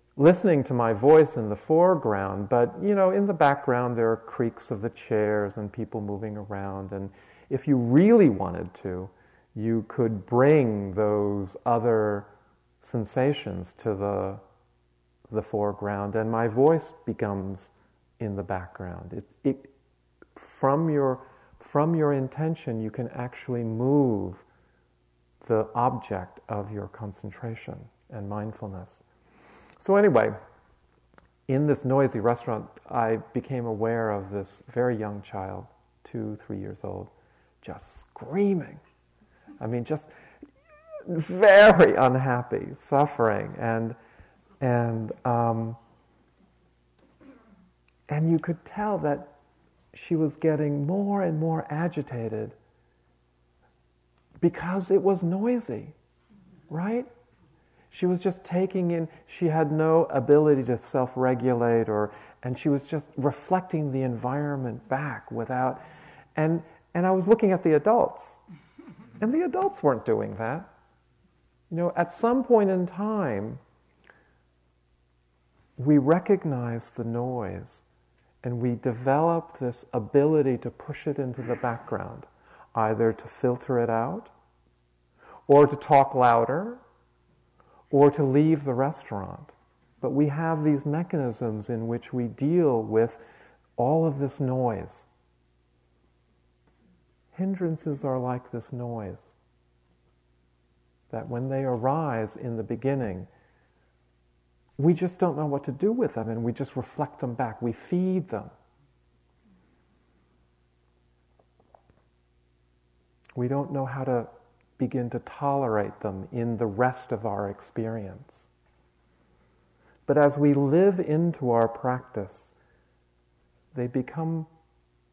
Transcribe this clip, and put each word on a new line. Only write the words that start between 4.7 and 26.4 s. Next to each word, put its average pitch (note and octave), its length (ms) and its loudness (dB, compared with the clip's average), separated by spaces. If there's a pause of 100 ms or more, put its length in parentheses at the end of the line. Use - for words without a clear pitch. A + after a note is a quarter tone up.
the A#2 80 -6
chairs G#2 680 -2
and G#2 160 -8
people A2 300 -8
moving G#2 340 -8
around, G2 560 -10
and G2 180 -8 (400)
if C3+ 180 -4
you C#3+ 100 4
really D#3+ 520 8
wanted F2+ 440 -4
to, F#2 360 -10 (460)
you A2+ 320 -2
could A2 380 -2
bring A#2+ 680 4
those G2+ 640 0 (100)
other A2 600 0 (560)
sensations A2+ 960 -4
to A2 180 -4
the, G2 420 -4 (920)
the G#2+ 100 -4
foreground, G#2 720 -4
and A2 140 -2
my A2+ 180 0
voice D3 440 2 (140)
becomes G2 640 -6 (500)
in G#2 160 -6
the G2 80 -6
background. F2+ 680 -10
It, - 100 -12 (200)
it, - 260 -4 (680)
from D3+ 540 -2
your, C3+ 320 0 (380)
from D#3 360 0
your D3+ 180 2
intention, C3+ 680 -4
you A2 100 -6
can A#2+ 180 -6
actually B2 540 -8
move A2+ 720 2 (1120)
the A2 260 0
object A#2+ 760 -4